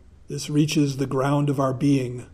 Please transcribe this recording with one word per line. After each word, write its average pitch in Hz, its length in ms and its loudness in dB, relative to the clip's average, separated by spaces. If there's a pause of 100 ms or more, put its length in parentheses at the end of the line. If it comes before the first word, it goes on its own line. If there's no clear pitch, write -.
(280)
This 143 200 -10
reaches 147 480 2
the 135 100 -2
ground 143 440 0
of 135 100 0
our 131 140 0
being 127 600 0